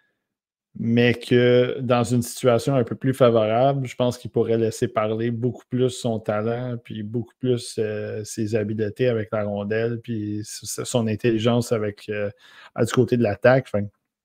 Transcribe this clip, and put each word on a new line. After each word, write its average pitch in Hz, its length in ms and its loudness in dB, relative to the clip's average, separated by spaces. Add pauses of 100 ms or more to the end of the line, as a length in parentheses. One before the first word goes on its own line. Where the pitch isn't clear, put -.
(760)
mais 117 360 4
que 123 640 4
dans 123 240 2
une 120 180 0
situation 123 540 0
un 127 80 2
peu 107 120 -4
plus 131 180 -2
favorable, 123 720 4
je - 80 -14
pense 123 220 0
qu'il - 120 -14
pourrait 113 280 2
laisser 113 320 -2
parler 110 420 -2
beaucoup 117 380 -4
plus 127 180 0
son 120 320 -4
talent, 117 640 -4
puis 110 180 -12
beaucoup 110 380 -8
plus, 123 400 -4
euh, 107 460 -6
ses 107 300 -4
habiletés 107 520 -2
avec 110 240 -2
la 107 140 -2
rondelle, 110 560 -4
puis 104 380 -6
s-, - 240 -14
s-, 123 200 -10
son 117 240 0
intelligence 117 640 0
avec, 107 380 -4
euh, 104 200 -6 (440)
à, - 100 0
du 113 80 0
côté 123 240 2
de 120 80 2
l'attaque. 120 460 2
Fait, 101 160 -2 (400)